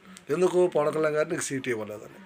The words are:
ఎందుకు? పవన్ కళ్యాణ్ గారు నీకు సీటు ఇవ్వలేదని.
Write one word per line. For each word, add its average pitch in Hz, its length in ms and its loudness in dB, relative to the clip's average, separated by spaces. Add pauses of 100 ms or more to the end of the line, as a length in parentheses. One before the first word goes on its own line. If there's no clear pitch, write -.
(340)
ఎందుకు? 180 320 4
పవన్ 151 280 2
కళ్యాణ్ 156 200 0
గారు 151 140 0
నీకు 165 140 -4
సీటు 135 260 -4
ఇవ్వలేదని. 107 580 -6